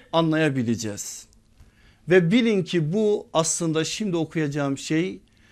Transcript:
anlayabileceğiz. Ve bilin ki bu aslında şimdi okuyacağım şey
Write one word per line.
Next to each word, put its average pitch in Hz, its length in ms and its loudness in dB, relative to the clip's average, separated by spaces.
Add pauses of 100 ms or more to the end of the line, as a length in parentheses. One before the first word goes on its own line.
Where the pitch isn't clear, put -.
(140)
anlayabileceğiz. 135 1120 0 (840)
Ve 175 220 6
bilin 226 320 4
ki 160 300 -2
bu 214 400 0
aslında 160 500 0
şimdi 175 340 -4
okuyacağım 147 600 -2
şey 185 420 -4 (320)